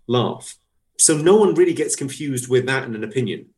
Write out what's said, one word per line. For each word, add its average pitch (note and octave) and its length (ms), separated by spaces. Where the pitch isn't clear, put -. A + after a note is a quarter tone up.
laugh. A#2 500
So - 180
no D#3+ 200
one G3+ 180
really E3+ 200
gets D3 220
confused C3 520
with B2 180
that C3 180
and A#2+ 120
an G#2+ 80
opinion. G#2+ 440